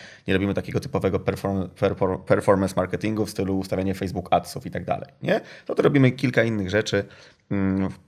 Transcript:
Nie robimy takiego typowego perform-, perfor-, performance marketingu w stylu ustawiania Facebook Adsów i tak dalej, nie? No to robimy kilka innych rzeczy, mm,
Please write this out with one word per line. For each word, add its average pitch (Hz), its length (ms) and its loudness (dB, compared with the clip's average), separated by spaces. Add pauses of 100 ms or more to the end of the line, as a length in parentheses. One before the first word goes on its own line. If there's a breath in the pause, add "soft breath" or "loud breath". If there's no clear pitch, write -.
(280 loud breath)
Nie 98 60 2
robimy 98 200 0
takiego 98 260 -4
typowego 92 400 -2
perform-, 95 500 -4
perfor-, 92 560 -2
performance 98 520 4
marketingu 104 480 -2
w - 40 -6
stylu 95 300 -2
ustawiania 95 340 -2
Facebook 92 400 -6
Adsów - 320 -2
i 87 60 -10
tak 90 140 -8
dalej, - 240 -6 (140)
nie? 180 180 0 (280 loud breath)
No - 60 -6
to - 80 4
robimy 135 280 6
kilka 127 320 0
innych 104 260 0
rzeczy, 101 360 0 (460 loud breath)
mm, 98 300 0 (260)